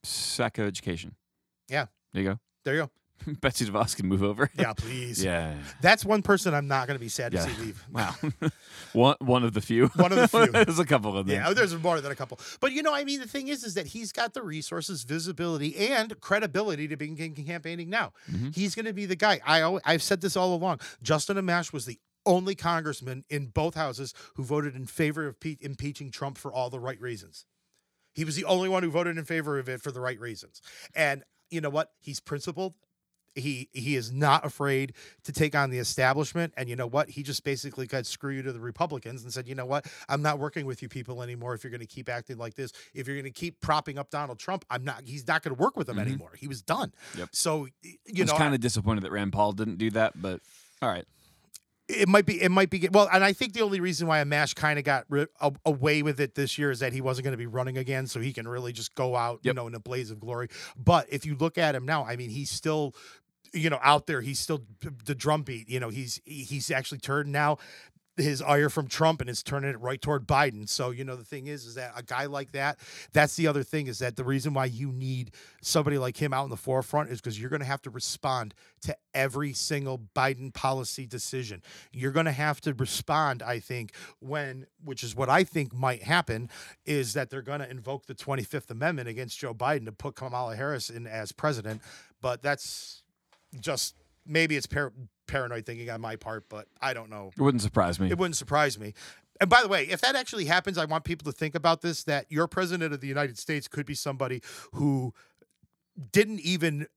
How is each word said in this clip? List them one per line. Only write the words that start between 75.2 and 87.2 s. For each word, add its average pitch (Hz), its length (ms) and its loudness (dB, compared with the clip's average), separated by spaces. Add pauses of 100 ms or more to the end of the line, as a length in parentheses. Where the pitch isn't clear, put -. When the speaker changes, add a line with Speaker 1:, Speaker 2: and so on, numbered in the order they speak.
Speaker 2:
somebody 147 340 2
like 127 200 -2
him 147 160 0
out 135 100 2
in 135 60 -6
the 113 80 -6
forefront 135 520 0
is 120 120 -6
'cause 110 180 -6
you're 123 100 -8
gonna 143 160 -2
have 135 180 -4
to 139 60 -10
respond 120 640 -4 (280)
to - 140 -4 (200)
every 135 380 0
single 139 440 -4 (160)
Biden 135 400 0
policy 135 540 -2
decision. 110 560 -8 (300)
You're 127 180 -2
gonna 160 220 2
have 147 280 0
to 147 120 -2
respond, 139 680 0
I 120 200 -4
think, 120 320 -8 (260)
when, 135 480 -8 (160)
which 139 200 -8
is 110 120 -8
what 131 140 0
I 170 160 8
think 143 280 -2
might 127 300 -2
happen, 123 460 0 (360)
is 135 280 0
that 131 160 -2